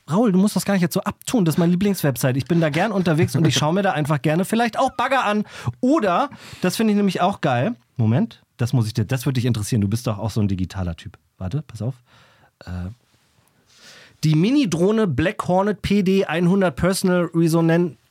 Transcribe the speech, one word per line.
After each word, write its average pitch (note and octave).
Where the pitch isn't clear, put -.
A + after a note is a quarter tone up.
Raul, G#3
du F3+
musst G3+
das F3
gar G3+
nicht F#3
jetzt E3+
so F#3
abtun. -
Das D#3
ist -
meine F3
Lieblingswebsite. E3+
Ich C3
bin E3+
da E3
gern F3
unterwegs F3
und D#3+
ich B2+
schaue D#3
mir G3+
da F#3+
einfach D3
gerne E3
vielleicht A#3
auch C4
Bagger B3+
an. G#3
Oder, C#4
das F3+
finde A3
ich G3+
nämlich G3+
auch F#3
geil. C#3+
Moment, B2
das A#2+
muss A#2
ich A2
dir, G#2+
das B2+
würde C#3+
dich B2
interessieren. A2
Du G2+
bist A2+
doch G#2+
auch G#2+
so A2+
ein G#2
digitaler F2+
Typ. -
Warte, F#2+
pass -
auf. A2+
Äh, -
die D#3
Mini-Drohne G#3
Black D#3+
Hornet F#3+
P G3+
D F#3+
einhundert F3
Personal F3+
Resonan-, E3